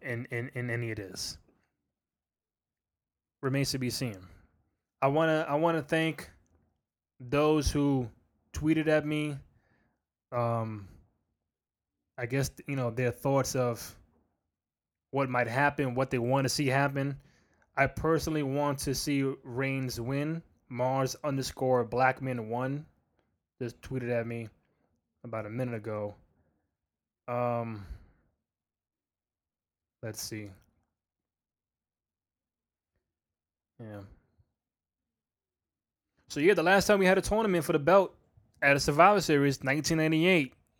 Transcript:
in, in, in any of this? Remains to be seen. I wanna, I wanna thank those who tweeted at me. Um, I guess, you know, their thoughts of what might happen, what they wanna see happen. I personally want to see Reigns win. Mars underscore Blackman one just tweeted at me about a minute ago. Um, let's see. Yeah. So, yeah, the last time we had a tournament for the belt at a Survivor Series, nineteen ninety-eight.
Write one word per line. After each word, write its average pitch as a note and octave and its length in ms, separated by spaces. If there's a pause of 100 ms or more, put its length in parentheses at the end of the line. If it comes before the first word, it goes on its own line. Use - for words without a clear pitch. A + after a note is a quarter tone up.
in, A#2+ 280
in, A#2+ 240
in B2 160
any A#2 220
of G#2 60
this? - 400 (2000)
Remains C3+ 300
to C#3 80
be B2+ 100
seen. A2+ 280 (840)
I C#3 60
wanna, D#3 420
I C#3+ 60
wanna E3 260
thank D#3+ 480 (880)
those C#3+ 520
who C#3 360 (460)
tweeted D#3 340
at D#3 160
me. D3+ 320 (960)
Um, A2+ 560 (1300)
I A#2+ 100
guess, C3+ 240 (160)
you C#3+ 80
know, B2 160
their B2 180
thoughts C3+ 460
of B2 400 (1120)
what C3+ 180
might B2 200
happen, C#3 480
what C3+ 160
they B2+ 80
wanna C3 300
see D3 180
happen. C#3 500 (580)
I C3+ 120
personally D#3+ 560
want C#3+ 360
to C#3 140
see C#3 300 (200)
Reigns C3 560
win. D3 440 (260)
Mars C3 540
underscore C3 600
Blackman B2+ 640
one C3+ 360 (760)
just A#2+ 220
tweeted B2 300
at A#2 160
me A#2 220 (760)
about A2 240
a - 20
minute B2 240
ago. G#2+ 400 (1120)
Um, A#2+ 580 (2250)
let's A2 180
see. G#2 300 (3250)
Yeah. G#2+ 220 (2250)
So, - 120
yeah, F3 140
the E3 80
last F#3 240
time G#3 140
we F#3+ 60
had F#3+ 120
a F#3+ 40
tournament G3+ 420
for F3 80
the D#3 80
belt F3 340 (480)
at C#3 140
a C#3 40
Survivor F3 420
Series, C#3+ 420
nineteen D3 340
ninety-eight. D#3+ 560 (260)